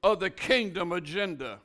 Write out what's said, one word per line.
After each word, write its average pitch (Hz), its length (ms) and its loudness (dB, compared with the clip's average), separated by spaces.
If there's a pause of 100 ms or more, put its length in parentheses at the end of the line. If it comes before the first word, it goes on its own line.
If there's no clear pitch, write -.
of 202 160 6
the 190 100 0
kingdom 190 640 0
agenda. 156 720 -4